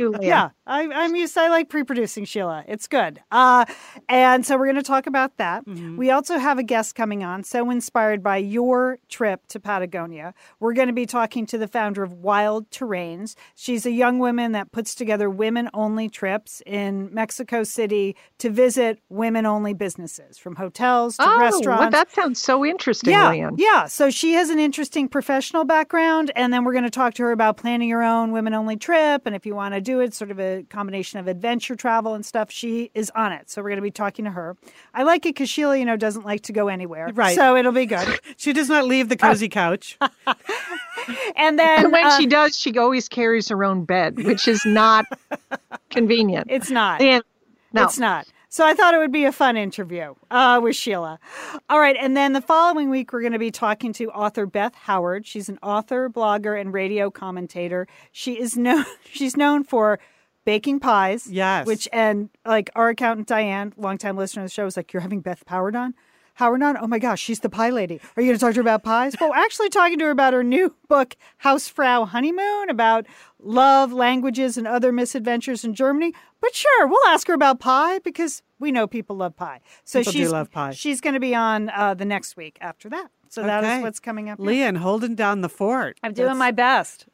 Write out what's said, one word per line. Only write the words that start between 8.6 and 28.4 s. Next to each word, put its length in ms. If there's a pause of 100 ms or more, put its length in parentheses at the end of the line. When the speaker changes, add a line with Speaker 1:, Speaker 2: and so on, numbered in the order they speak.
Speaker 2:
trip 380
to 120
Patagonia. 760 (260)
We're 140
gonna 200
be 120
talking 420
to 120
the 80
founder 340
of 120
Wild 580
Terrains. 640 (200)
She's 300
a 60
young 280
woman 340
that 180
puts 240
together 340
women-only 800
trips 560
in 480
Mexico 500
City 520 (240)
to 100
visit 500 (100)
women-only 640
businesses, 640
from 160
hotels 640
to 60
Speaker 1:
Oh, 40
well, 120 (120)
Speaker 2:
restaurants. 400
Speaker 1:
that 200
sounds 300
so 240
interesting, 460
Speaker 2:
Yeah, 200
Speaker 1:
Leanne. 260
Speaker 2:
yeah. 280
So 240
she 240
has 160
an 100
interesting 500
professional 560
background, 720
and 180
then 100
we're 100
gonna 160
talk 260
to 80
her 80
about 260
planning 320
your 120
own 300
women-only 460